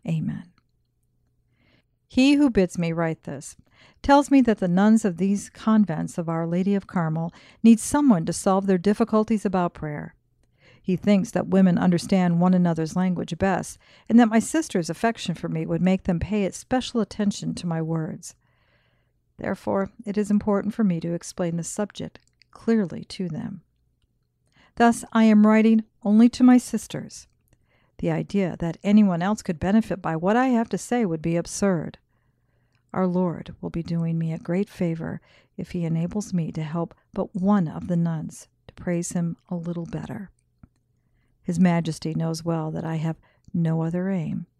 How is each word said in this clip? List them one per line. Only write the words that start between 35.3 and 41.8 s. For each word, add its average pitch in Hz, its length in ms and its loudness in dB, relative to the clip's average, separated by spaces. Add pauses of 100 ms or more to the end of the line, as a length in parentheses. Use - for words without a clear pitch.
if 180 140 -10
He 175 140 -4
enables 170 500 -4
me 160 160 -4
to 156 100 -8
help 165 320 -6 (180)
but - 240 -6
one 190 320 2
of 170 200 -10
the 180 100 -2
nuns 165 500 -4 (200)
to - 80 -20
praise 175 380 -6
Him 170 240 -4 (120)
a 185 60 -6
little 170 300 -8
better. 165 440 -12 (1120)
His 170 180 -4
Majesty 165 540 0